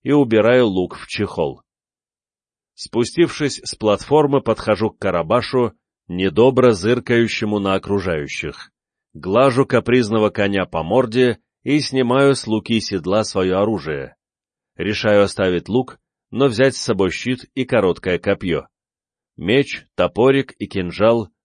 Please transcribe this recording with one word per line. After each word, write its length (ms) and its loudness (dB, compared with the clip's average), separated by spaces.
и 100 -2
убираю 540 4
лук 300 -4
в 100 -18
чехол. 560 -6
Спустившись 880 -2
с 100 -12
платформы, 680 2
подхожу 500 -2
к 80 -20
Карабашу, 760 0
недобро 680 4
зыркающему 840 0
на 160 0
окружающих. 960 -6
Глажу 540 2
капризного 640 2
коня 360 -2
по 180 -6
морде 540 0
и 160 0
снимаю 560 2
с 100 -10
луки 340 0
седла 440 -2
свое 340 0
оружие. 560 -4
Решаю 480 2
оставить 440 -2
лук, 300 -2
но 160 0
взять 300 2
с 40 -10
собой 300 0
щит 440 -6
и 100 -4
короткое 560 0
копье. 480 -4
Меч, 480 -2
топорик 640 2
и 60 -8
кинжал 640 -2